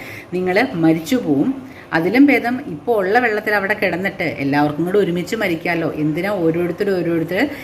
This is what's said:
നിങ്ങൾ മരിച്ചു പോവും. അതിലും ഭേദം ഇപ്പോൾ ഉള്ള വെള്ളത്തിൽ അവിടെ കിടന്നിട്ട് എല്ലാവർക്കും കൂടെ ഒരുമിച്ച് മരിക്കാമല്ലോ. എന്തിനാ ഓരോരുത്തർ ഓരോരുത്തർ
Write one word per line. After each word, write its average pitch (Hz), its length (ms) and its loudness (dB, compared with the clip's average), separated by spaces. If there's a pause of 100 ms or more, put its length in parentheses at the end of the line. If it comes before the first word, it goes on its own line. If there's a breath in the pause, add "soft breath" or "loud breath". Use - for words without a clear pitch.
(340 loud breath)
നിങ്ങൾ 185 400 0
മരിച്ചു 165 420 2
പോവും. 175 460 0 (300 loud breath)
അതിലും 196 340 6
ഭേദം 240 400 2
ഇപ്പോൾ 190 300 -2
ഉള്ള 196 220 2
വെള്ളത്തിൽ 214 360 0
അവിടെ 202 200 0
കിടന്നിട്ട് 190 480 -2
എല്ലാവർക്കും 147 640 0
കൂടെ 185 140 2
ഒരുമിച്ച് 175 380 0
മരിക്കാമല്ലോ. 170 560 -2
എന്തിനാ 156 380 -2
ഓരോരുത്തർ 175 600 0
ഓരോരുത്തർ 170 580 0 (160 loud breath)